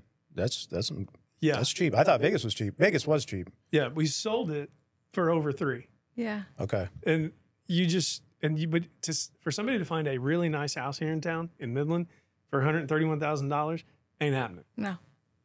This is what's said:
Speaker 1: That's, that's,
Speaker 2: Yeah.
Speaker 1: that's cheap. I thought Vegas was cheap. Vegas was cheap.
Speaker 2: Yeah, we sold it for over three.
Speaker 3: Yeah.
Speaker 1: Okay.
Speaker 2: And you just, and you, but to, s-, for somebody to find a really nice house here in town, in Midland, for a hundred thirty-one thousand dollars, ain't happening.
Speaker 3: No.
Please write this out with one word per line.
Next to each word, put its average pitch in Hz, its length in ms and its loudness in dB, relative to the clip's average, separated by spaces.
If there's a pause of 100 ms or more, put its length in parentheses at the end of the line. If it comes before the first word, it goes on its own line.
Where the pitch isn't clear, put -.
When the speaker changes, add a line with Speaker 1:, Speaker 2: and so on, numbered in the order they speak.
(360)
Speaker 1:
That's, 98 320 -2
that's, 82 240 -4 (480)
Speaker 2:
Yeah. 151 160 2
Speaker 1:
that's - 160 0
cheap. 160 240 0
I 127 80 8
thought 165 180 6
Vegas 156 220 2
was 110 100 -2
cheap. 104 240 -4
Vegas 170 300 4
was 147 180 2
cheap. 92 240 -6 (220)
Speaker 2:
Yeah, 143 160 2
we 156 180 0
sold 214 460 0
it 143 180 -6 (440)
for 175 180 2
over 156 200 2
three. 131 360 -2 (280)
Speaker 3:
Yeah. 214 280 -4 (160)
Speaker 1:
Okay. 95 300 -2 (160)
Speaker 2:
And 160 260 2 (340)
you 180 220 2
just, 170 340 0 (220)
and 156 160 0
you, 165 80 -2
but 170 160 0 (200)
to, 160 80 -4
s-, - 280 -4
for - 120 -4
somebody 220 280 -2
to 175 60 -2
find 160 220 -2
a 135 120 -2
really 165 300 2
nice 147 260 -2
house 139 240 -6
here 156 120 -2
in 160 100 -2
town, 165 280 -4 (100)
in 120 140 -6
Midland, 160 340 0 (440)
for 139 100 2
a - 40 4
hundred 156 240 2
thirty-one 156 320 2
thousand 147 280 0
dollars, 151 340 -2 (360)
ain't 147 160 2
happening. 110 300 -4 (100)
Speaker 3:
No. 202 220 -4 (480)